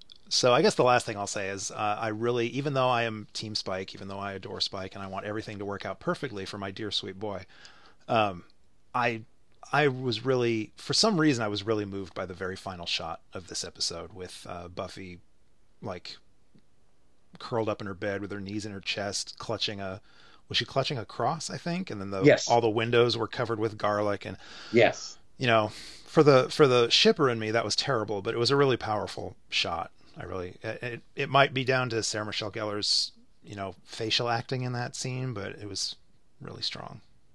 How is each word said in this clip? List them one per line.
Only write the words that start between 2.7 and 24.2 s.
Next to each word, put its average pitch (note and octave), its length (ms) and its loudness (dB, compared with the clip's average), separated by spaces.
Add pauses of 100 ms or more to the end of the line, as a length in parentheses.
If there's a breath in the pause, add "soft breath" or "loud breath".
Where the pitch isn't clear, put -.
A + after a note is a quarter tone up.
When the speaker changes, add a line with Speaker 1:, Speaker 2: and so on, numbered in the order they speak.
Speaker 1:
though C3 160 2
I A#2+ 140 2
am G#2+ 300 -6
Team G#2+ 200 -8
Spike, F#2+ 400 -6
even - 140 -12
though G2 100 -8
I G2 160 -6
adore G2 260 -10
Spike F#2+ 360 -6
and G2 80 -12
I F#2+ 40 -10
want F#2+ 200 -8
everything G#2+ 320 -6
to G2+ 60 -8
work G2 200 -6
out F#2+ 140 -8
perfectly A2+ 460 -6
for G#2 120 -10
my G2 140 -6
dear G#2 180 -8
sweet G2 300 -6
boy, G2 260 -8 (600 soft breath)
um, G2+ 360 2 (520)
I, A#2+ 260 0 (500)
I D3 180 6
was B2+ 360 -2
really, A#2 520 2
for - 180 -4
some G#3 260 4
reason, C3+ 220 4
I G#2+ 40 0
was G#2 140 -2
really G#2 240 0
moved G2 300 -8
by F#2+ 100 -4
the F2+ 80 -8
very F#2 220 -6
final F2+ 320 -10
shot - 340 -4 (120)
of F2 160 -12
this - 140 -6
episode E2+ 500 -8
with, - 360 -14
uh, F2 180 -10
Buffy, F#2 520 -12 (600)
like, - 380 -12 (1200)
curled A2+ 300 -2
up G#2 120 -4
in G#2+ 60 -8
her G2 60 -6
bed G2 280 -4
with G2 100 -8
her G2+ 80 -8
knees G2+ 260 -6
in G#2+ 60 -8
her G2 100 -10
chest, - 560 -6
clutching G#2 440 -4
a, F#2+ 200 -8 (480 soft breath)
was - 80 -2
she B2+ 80 0
clutching C#3 320 -2
a G#2 80 -6
cross, C#3+ 440 -2
I - 80 -8
think? F3 320 -4
And G#2 120 -6
then G2 100 -8
the, G2 120 0
Speaker 2:
Yes. - 240 6
Speaker 1:
all A#2+ 140 6
the A#2 80 4
windows A#2 480 4
were A2 100 -2
covered A2+ 320 -2
with G#2+ 180 -2
garlic. G#2 480 0